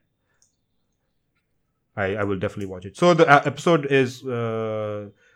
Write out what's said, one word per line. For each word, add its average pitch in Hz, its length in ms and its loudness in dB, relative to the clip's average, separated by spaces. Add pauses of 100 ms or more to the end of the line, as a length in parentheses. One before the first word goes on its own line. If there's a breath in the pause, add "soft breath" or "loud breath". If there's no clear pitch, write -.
(2000)
I, 98 200 -4
I 104 80 -4
will 101 160 -2
definitely 101 260 -6
watch 92 200 -14
it. 98 120 -16
So 175 160 4
the, 160 160 6
uh, 143 160 8
episode 156 440 0
is, 131 360 0
uh, 110 840 -6 (260 soft breath)